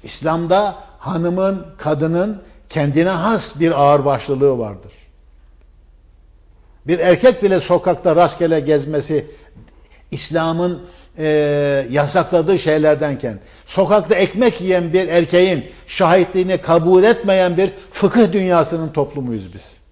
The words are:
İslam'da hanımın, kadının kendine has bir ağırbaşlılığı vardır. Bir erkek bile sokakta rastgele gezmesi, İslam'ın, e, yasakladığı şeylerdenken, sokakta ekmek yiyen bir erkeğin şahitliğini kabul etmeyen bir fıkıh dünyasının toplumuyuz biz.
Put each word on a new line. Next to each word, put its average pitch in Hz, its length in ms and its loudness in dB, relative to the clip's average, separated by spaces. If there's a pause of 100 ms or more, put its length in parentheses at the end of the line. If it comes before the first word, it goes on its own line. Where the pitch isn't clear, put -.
İslam'da 170 720 -2 (240)
hanımın, 180 680 -4 (120)
kadının 165 640 -2 (280)
kendine 151 380 0
has 175 520 -4
bir 165 220 2
ağırbaşlılığı 139 760 2
vardır. 101 340 -10 (1900)
Bir 170 120 -2
erkek 180 440 2
bile 190 180 2
sokakta 175 560 0
rastgele 165 440 2
gezmesi, 147 680 -2 (840)
İslam'ın, 165 680 -4 (380)
e, 156 80 -4 (640)
yasakladığı 160 680 0
şeylerdenken, 151 800 0 (280)
sokakta 190 480 0
ekmek 202 460 0
yiyen 175 320 -2
bir 180 160 0
erkeğin 175 560 2 (220)
şahitliğini 180 720 0
kabul 175 460 4
etmeyen 190 520 2
bir 190 140 2 (200)
fıkıh 208 420 2
dünyasının 170 560 0
toplumuyuz 127 680 -6
biz. - 380 -20